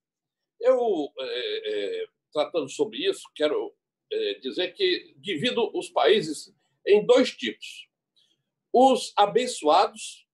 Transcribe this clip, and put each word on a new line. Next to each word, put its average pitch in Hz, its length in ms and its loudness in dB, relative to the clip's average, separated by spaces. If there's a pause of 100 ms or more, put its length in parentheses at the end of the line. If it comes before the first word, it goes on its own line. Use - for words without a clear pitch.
(600)
Eu, 233 580 0
é, 107 840 -6
é, 87 40 -8 (260)
tratando 180 360 -4
sobre 117 300 -4 (100)
isso, - 140 -4 (120)
quero, 151 400 -2 (360)
é, 104 300 -2
dizer 143 340 -6
que - 440 -4
divido 202 580 -4
os 170 140 -8
países 160 640 0 (320)
em 208 180 6
dois 247 320 4
tipos. - 520 -10 (840)
Os 254 440 4
abençoados, 208 1160 0